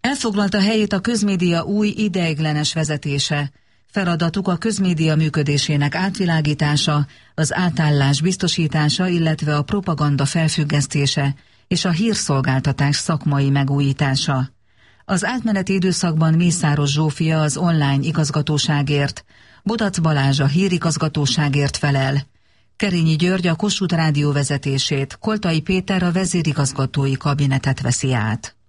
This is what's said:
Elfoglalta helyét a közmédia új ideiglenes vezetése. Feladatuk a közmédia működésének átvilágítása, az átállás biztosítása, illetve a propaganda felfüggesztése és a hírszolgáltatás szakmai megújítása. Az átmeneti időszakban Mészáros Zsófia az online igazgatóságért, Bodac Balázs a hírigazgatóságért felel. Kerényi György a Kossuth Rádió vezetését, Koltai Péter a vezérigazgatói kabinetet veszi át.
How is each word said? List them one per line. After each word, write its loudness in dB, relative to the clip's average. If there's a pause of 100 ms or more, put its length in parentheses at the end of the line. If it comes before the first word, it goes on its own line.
Elfoglalta 0
helyét 2
a 0
közmédia 0
új 0
ideiglenes -2
vezetése. -2 (400)
Feladatuk -2
a 0
közmédia 0
működésének 0
átvilágítása, 0 (280)
az -2
átállás 2
biztosítása, 0
illetve 0
a 0
propaganda 0
felfüggesztése 0 (320)
és -2
a 0
hírszolgáltatás 0
szakmai 0
megújítása. 0 (540)
Az 0
átmeneti -2
időszakban 2
Mészáros 2
Zsófia 0
az 0
online 2
igazgatóságért, -2 (380)
Bodac -2
Balázs 2
a 2
hírigazgatóságért 0
felel. 0 (480)
Kerényi 0
György 0
a 2
Kossuth -2
Rádió 2
vezetését, -2
Koltai -2
Péter 0
a 2
vezérigazgatói 0
kabinetet 0
veszi 0
át. -4 (140)